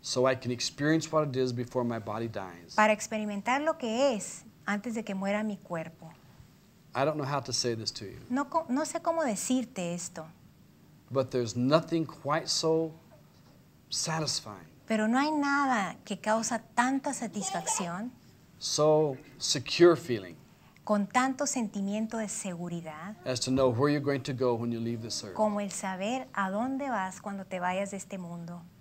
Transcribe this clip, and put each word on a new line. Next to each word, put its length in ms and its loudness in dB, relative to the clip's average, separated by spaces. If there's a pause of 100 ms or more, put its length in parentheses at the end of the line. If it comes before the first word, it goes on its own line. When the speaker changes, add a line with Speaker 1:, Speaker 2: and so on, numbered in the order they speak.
Speaker 1:
so 280 0
I 80 4
can 140 -6
experience 600 0
what 160 2
it 80 -4
is 180 2
before 300 -2
my 160 -2
body 260 -4
dies. 480 -10
Speaker 2:
para 180 6
experimentar 680 -2
lo 180 -2
que 380 2
es 260 -10 (240)
antes 300 -4
de 80 -6
que 100 -6
muera 300 -2
mi 140 -4
cuerpo. 520 -10 (840)
Speaker 1:
I 120 0
don't 120 2
know 80 -2
how 160 0
to 120 -8
say 240 0
this 160 -4
to 140 -10
you. 120 -12 (120)
Speaker 2:
No 200 -2
co-, 180 0
no 180 0
sé 160 -4
cómo 200 0
decirte 720 -2
esto. 320 -10 (840)
Speaker 1:
But 200 2
there's 260 0
nothing 500 4
quite 420 -4
so 420 2 (1000)
satisfying. 760 -4 (200)
Speaker 2:
Pero 200 2
no 120 4
hay 120 4
nada 760 2
que 140 -6
causa 420 0 (140)
tanta 380 2
satisfacción, 1000 -4 (480)
Speaker 1:
So 580 4 (220)
secure 580 8
feeling. 400 -4 (480)
Speaker 2:
con 220 2
tanto 400 2
sentimiento 680 -2
de 120 -4
seguridad, 840 -8 (120)
Speaker 1:
As 140 -2
to 100 -2
know 200 6
where 220 4
you're 120 2
going 180 0
to 100 -6
go 220 2
when 180 -2
you 80 -2
leave 220 -4
this 200 -6
earth. 120 -10
Speaker 2:
como 260 2
el 100 -4
saber 640 -4
a 180 0
dónde 380 -2
vas 320 -4
cuando 240 -8
te 160 -6
vayas 300 -2
de 80 -8
este 200 -10
mundo. 440 -10 (180)